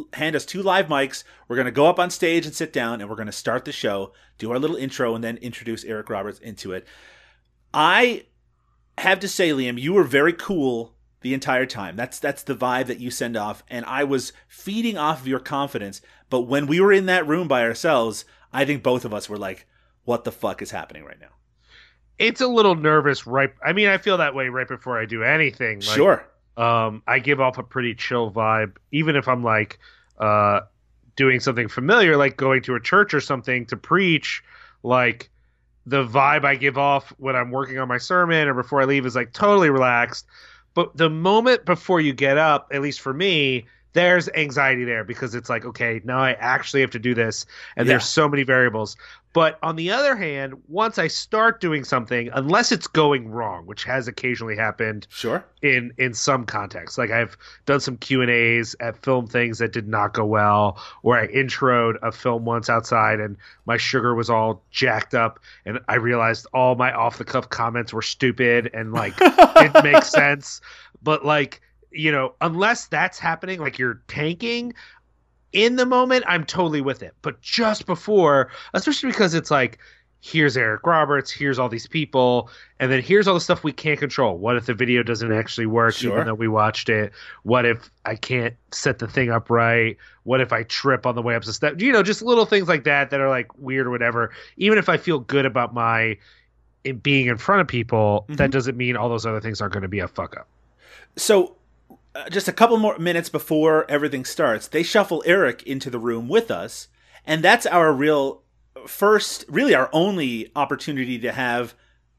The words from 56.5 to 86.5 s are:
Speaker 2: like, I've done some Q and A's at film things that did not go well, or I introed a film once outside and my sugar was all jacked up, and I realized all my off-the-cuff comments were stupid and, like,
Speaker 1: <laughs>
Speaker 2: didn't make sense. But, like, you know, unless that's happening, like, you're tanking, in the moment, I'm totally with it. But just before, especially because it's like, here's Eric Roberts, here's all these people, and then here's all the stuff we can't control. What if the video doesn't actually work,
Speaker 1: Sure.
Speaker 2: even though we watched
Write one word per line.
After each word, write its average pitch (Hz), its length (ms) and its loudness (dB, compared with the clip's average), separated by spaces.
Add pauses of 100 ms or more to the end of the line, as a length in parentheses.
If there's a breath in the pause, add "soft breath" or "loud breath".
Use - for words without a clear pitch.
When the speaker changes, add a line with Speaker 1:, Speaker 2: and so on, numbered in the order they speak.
Speaker 2:
like, 120 140 -2
I've 113 260 -2 (280 loud breath)
done 139 140 2
some 127 180 -6
Q 131 240 -2
and 123 80 2
A's 117 500 2
at 117 240 -8
film 127 220 0
things 117 340 -2
that 117 140 -2
did 107 140 -6
not 104 260 0
go 110 120 0
well, 104 540 2 (220 loud breath)
or 120 160 4
I 110 100 0
introed 120 760 0
a 113 80 -2
film 117 340 -4
once 117 240 -2
outside 113 500 2
and 104 160 -8 (300 soft breath)
my 117 120 0
sugar 120 360 0
was 117 160 -2
all 110 400 0
jacked 117 460 -2
up, 113 240 0 (260 loud breath)
and 107 220 -8
I 104 80 -2
realized 117 580 0
all 127 220 4
my 123 180 2
off-the-cuff 117 560 -4
comments 117 440 -4
were 110 100 -6
stupid 123 720 0
and, 110 180 -8
like, 104 240 -4
Speaker 1:
<laughs> - 380 8
Speaker 2:
didn't 151 280 10
make 151 200 8
sense. 143 580 0 (420 loud breath)
But, 151 220 0
like, 147 360 0 (300)
you 156 200 -2
know, 131 300 -2
unless 185 460 0
that's 170 320 -2
happening, 175 400 -6
like, 143 180 -6
you're 120 300 -4
tanking, 233 640 -6 (800 loud breath)
in 233 240 4
the 254 80 4
moment, 254 420 4
I'm 175 160 2
totally 156 380 -2
with 131 200 -4
it. 90 200 -16
But - 200 -8
just 220 440 -2
before, 160 640 4 (220 loud breath)
especially 269 360 -2
because 185 240 2
it's 165 160 -2
like, 127 300 0 (400 soft breath)
here's 147 380 0
Eric 110 280 -2
Roberts, 147 460 2
here's 139 260 -2
all 123 120 0
these 113 180 -8
people, 123 640 0 (300 loud breath)
and 131 120 0
then 131 100 2
here's 190 260 4
all 196 60 4
the 175 60 2
stuff - 240 0
we 151 80 -2
can't 151 260 -4
control. 123 400 -2
What 113 200 0
if 120 80 -4
the 123 80 -2
video 120 300 2
doesn't 113 280 -4
actually 110 360 -2
work, 113 280 2
Speaker 1:
Sure. 123 180 -4
Speaker 2:
even 117 140 0
though 113 60 -2
we 110 160 -2
watched 107 400 0